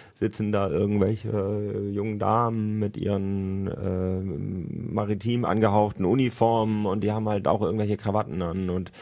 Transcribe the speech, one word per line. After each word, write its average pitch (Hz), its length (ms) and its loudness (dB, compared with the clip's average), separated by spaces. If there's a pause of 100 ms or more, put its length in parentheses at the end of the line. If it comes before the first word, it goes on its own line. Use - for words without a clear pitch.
(140)
sitzen 107 380 -2
da 98 180 2
irgendwelche, 104 580 2
äh, 104 600 -2
jungen 104 280 -4
Damen 107 600 0
mit 104 180 -2
ihren, 98 680 -2
äh, 92 540 -2
maritim 95 1200 -2
angehauchten 104 600 2
Uniformen 113 840 2
und 98 160 0
die 104 100 2
haben 107 160 -2
halt 101 200 0
auch 98 140 4
irgendwelche 104 340 0
Krawatten 101 460 -2
an 90 280 -2
und, 90 320 -4